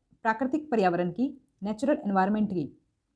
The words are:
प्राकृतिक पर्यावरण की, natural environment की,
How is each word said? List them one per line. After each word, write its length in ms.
प्राकृतिक 500
पर्यावरण 400
की, 300
natural 420
environment 440
की, 320